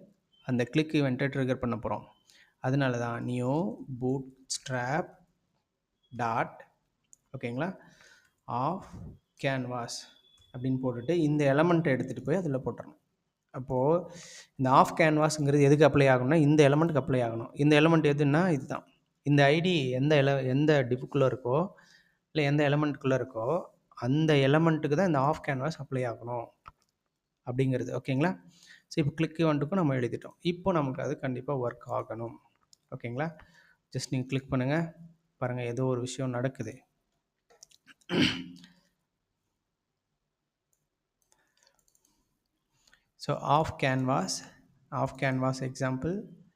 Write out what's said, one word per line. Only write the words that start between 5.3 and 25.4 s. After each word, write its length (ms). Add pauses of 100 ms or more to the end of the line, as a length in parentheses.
dot, 380 (800)
ஓகேங்களா, 380 (800)
of 340 (560)
canvas 560 (600)
அப்படின்னு 260
போட்டுட்டு 420
இந்த 240
எலிமெண்ட்டை 460
எடுத்துட்டு 320
போய் 160
அதுல 180
போட்டுறணும். 400 (560)
அப்போ 240 (760)
இந்த 180
of 220
canvasங்கிறது 720
எதுக்கு 200
அப்ளை 220
ஆகும்னா, 320
இந்த 240
எலிமெண்ட்டுக்கு 380
அப்ளை 200
ஆகணும். 340
இந்த 200
எலிமெண்ட் 320
எதுன்னா 420
இதுதான். 340 (420)
இந்த 200
ஐ 140
டி 140 (200)
எந்த 220
ele-, 320
எந்த 240 (120)
divக்குள்ள 420
இருக்கோ, 300 (800)
இல்ல 100
எந்த 200
எலிமெண்ட்டுக்குள்ள 520
இருக்கோ, 300 (520)
அந்த 420
எலிமெண்ட்டுக்கு 560
தான் 140
இந்த 120
of 180